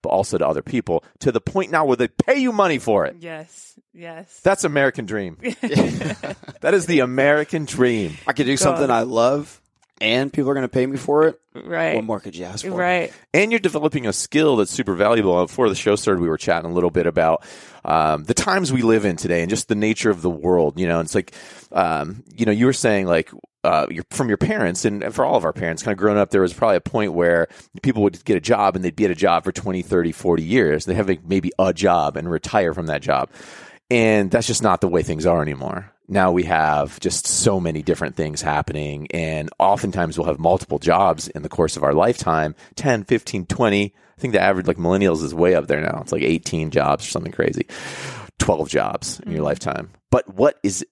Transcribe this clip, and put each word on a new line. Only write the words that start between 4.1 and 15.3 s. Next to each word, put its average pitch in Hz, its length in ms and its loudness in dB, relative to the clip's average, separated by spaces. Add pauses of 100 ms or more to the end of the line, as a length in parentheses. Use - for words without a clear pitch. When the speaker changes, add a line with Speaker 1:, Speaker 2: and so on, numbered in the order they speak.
Speaker 1:
That's 196 220 0
American 139 420 0
dream. 95 360 -6
Speaker 2:
<laughs> 240 200 -8 (1000)
Speaker 1:
That 165 120 2
is 185 120 2
the 165 140 2
American 143 680 2
dream. 107 520 0 (100)
Speaker 3:
I 139 60 0
could 143 120 0
do 135 80 2
Speaker 2:
Go - 20 2
Speaker 3:
something 160 300 2
Speaker 2:
on. 127 60 2
Speaker 3:
I 113 100 4
love, 127 600 0 (380)
and 123 320 0
people 135 200 0
are - 20 0
gonna 131 160 -2
pay 127 160 0
me 139 120 -6
for 147 300 2
it. 156 120 -2 (140)
Speaker 2:
Right. 160 420 -4
Speaker 3:
What 110 100 -2
more 107 140 -4
could 90 160 -14
you 90 100 -10
ask 101 200 -12
for? 190 60 -8
Speaker 2:
Right. 180 400 -2 (220)
Speaker 1:
And 208 180 2
you're 233 80 0
developing 151 480 -2
a 98 60 0
skill 147 440 2
that's 101 140 0
super 101 220 -4
valuable. 95 520 2